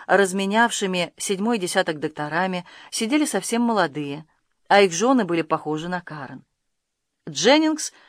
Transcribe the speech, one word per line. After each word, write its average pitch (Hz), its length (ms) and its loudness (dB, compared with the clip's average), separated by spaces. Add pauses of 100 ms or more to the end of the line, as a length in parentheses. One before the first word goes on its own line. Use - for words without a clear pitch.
разменявшими 196 1120 0
седьмой 208 420 -2
десяток 180 400 -2
докторами, 156 680 -4 (260)
сидели 277 340 0
совсем 233 380 -2
молодые, 156 640 -2 (420)
а 202 120 8
их 190 120 4
жёны 233 320 2
были 165 180 0
похожи 156 460 -4
на 180 120 -6
Карен. 139 440 -14 (840)
Дженнингс 294 640 2 (160)